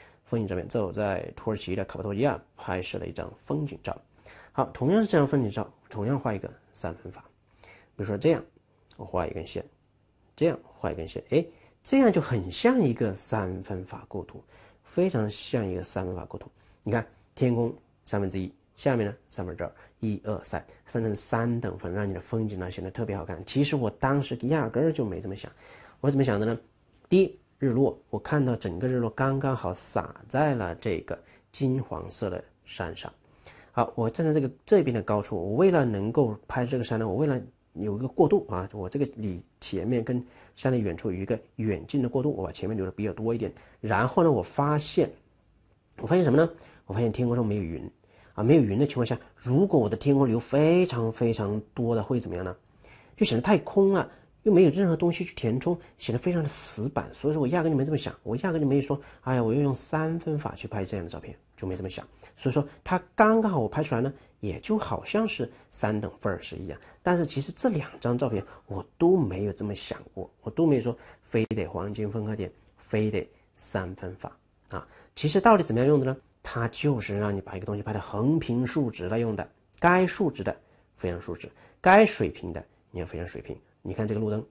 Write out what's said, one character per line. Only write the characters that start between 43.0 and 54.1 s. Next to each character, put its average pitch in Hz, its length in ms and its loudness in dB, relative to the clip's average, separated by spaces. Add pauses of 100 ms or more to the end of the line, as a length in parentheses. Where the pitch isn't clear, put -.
较 101 80 -2
多 113 240 -2
一 - 20 -2
点。 104 140 -4 (300)
然 107 260 2
后 175 160 4
呢， 165 80 6
我 110 120 2
发 151 340 0
现， 151 340 0 (880)
我 113 100 -6
发 165 80 4
现 185 80 6
什 143 80 4
么 135 60 6
呢？ 165 140 4 (340)
我 95 80 -8
发 107 80 0
现 117 100 2
天 123 160 0
空 120 80 2
中 120 100 0
没 104 120 0
有 98 60 -2
云 80 280 -8 (420)
啊， 107 120 -2
没 120 100 8
有 147 60 8
云 104 180 2
的 143 80 2
情 - 80 -4
况 123 100 2
下， 123 140 -2 (160)
如 143 320 2
果 185 100 4
我 110 120 4
的 - 80 -2
天 139 180 4
空 139 100 6
留 117 140 2
非 160 460 4
常 117 260 -2
非 117 220 2
常 107 280 -2 (120)
多 117 240 0
的， 107 60 0
会 123 180 0
怎 95 80 -6
么 87 80 -6
样 92 80 -6
呢？ 92 100 -8 (600)
就 214 80 4
显 233 120 2
得 247 40 2
太 196 160 6
空 196 340 4
了， 180 180 2 (340)